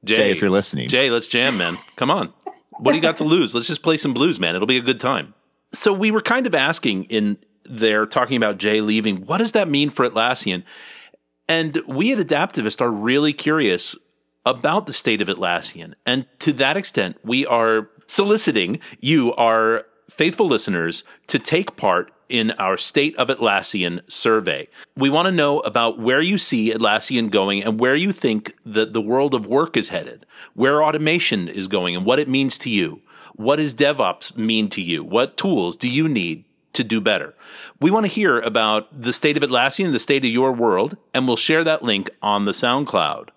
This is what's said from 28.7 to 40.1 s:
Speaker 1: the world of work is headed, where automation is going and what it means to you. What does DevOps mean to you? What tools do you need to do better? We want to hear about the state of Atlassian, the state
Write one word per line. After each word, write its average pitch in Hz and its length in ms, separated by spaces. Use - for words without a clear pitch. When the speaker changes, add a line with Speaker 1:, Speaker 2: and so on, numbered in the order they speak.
Speaker 1:
the 113 80
world 127 340
of 110 140
work 143 280
is 113 120
headed, - 380
where 143 280
automation 156 680
is 95 200
going 90 280
and 92 100
what 131 140
it 147 80
means 135 300
to 123 120
you. 90 300
What 120 220
does 147 180
DevOps 135 600
mean 110 340
to - 120
you? 85 200
What 110 340
tools 92 400
do 127 120
you 147 200
need 85 360
to - 100
do 110 160
better? 98 340
We 160 100
want 214 160
to 165 60
hear 147 280
about 110 480
the 120 120
state 147 240
of 147 60
Atlassian, 135 500
the 120 60
state 139 260